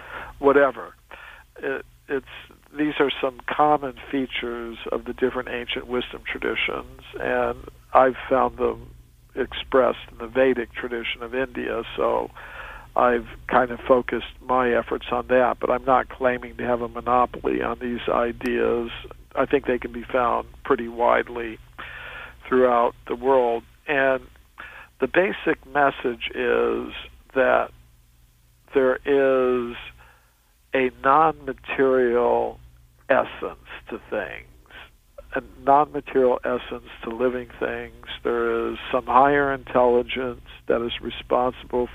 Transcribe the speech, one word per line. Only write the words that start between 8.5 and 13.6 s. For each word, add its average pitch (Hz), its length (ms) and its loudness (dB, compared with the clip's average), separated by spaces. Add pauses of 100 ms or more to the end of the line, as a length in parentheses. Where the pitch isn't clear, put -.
them 117 320 -4 (440)
expressed 123 640 0 (120)
in - 80 -18
the 117 80 -8
Vedic 123 460 2
tradition 120 500 -6
of 117 120 -10
India, 123 480 -4 (140)
so 117 340 0 (640)
I've 120 300 4 (220)
kind 123 220 4